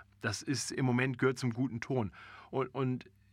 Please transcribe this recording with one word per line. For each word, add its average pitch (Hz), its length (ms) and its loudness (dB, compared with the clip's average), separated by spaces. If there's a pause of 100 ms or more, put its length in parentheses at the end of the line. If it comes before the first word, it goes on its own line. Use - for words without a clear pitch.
(220)
Das 104 220 -2
ist - 280 -2
im 139 140 0
Moment, 127 320 2
gehört 131 220 4
zum 123 140 2
guten 117 280 -2
Ton. 120 300 0 (400)
Und, 131 160 0
und 127 420 -2 (240)